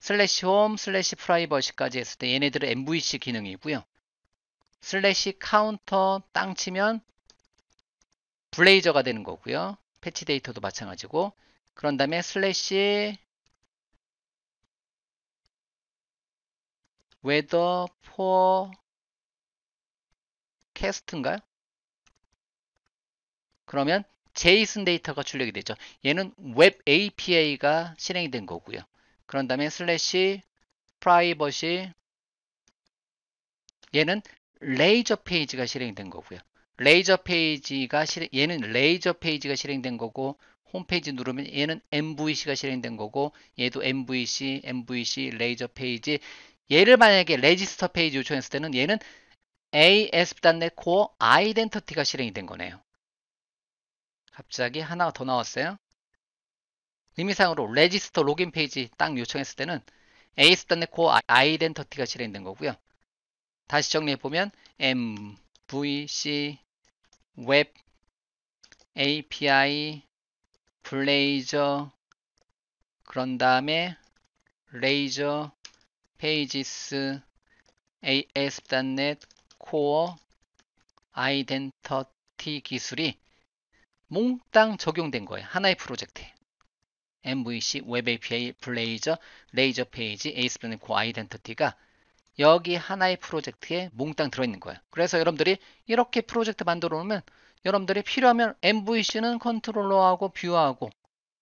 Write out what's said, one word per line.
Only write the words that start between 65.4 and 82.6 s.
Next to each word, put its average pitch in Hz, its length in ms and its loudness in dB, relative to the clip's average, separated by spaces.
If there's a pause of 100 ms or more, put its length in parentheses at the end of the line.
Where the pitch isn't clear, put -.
웹, 139 360 2 (1200)
에이피아이, 143 1080 0 (800)
블레이저, 143 1080 0 (1120)
그런 127 320 -6
다음에 147 600 2 (720)
레이저, 139 840 -2 (640)
페이지스, 139 1000 -4 (840)
에이에스피 139 640 -2
닷 131 180 0
넷 139 340 -2 (380)
코어, 156 580 -2 (920)
아이덴티티 135 1500 -6